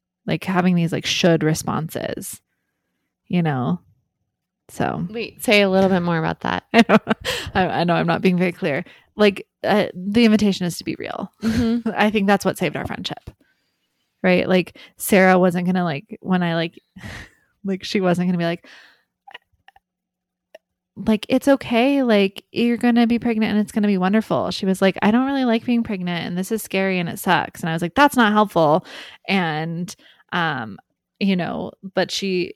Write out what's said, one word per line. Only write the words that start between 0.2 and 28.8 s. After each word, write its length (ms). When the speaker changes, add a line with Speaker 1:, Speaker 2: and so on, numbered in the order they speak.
Speaker 1:
like, 180
having 300
these, 180
like, 140
should 360
responses, 1000
you 160
know? 380
So 420
Speaker 2:
Wait, 320
say 200
a 80
little 200
bit 100
more 180
about 220
that. 280
Speaker 1:
<laughs> 60
I 140
know, 100
I, 120
I 40
know 100
I'm 120
not 160
being 160
very 140
clear. 320
Like, 300
uh, 300
the 300
invitation 420
is 120
to 60
be 120
real. 340
Speaker 2:
Mm-hmm. 500
Speaker 1:
<laughs> 40
I 140
think 160
that's 180
what 140
saved 180
our 100
friendship, 440
right? 260
Like, 300
Sarah 420
wasn't 280
gonna, 180
like, 360
when 220
I, 120
like, 240
<laughs> 680
like, 200
she 160
wasn't 280
gonna 100
be 60
like, 220
like, 340
"It's 180
okay. 540
Like, 500
you're 240
gonna 300
be 120
pregnant 340
and 80
it's 120
gonna 160
be 100
wonderful." 520
She 160
was 160
like, 200
"I 80
don't 160
really 200
like 180
being 180
pregnant 440
and 100
this 160
is 100
scary 360
and 100
it 100
sucks." 420
And 100
I 20
was 100
like, 120
"That's 220
not 160
helpful." 520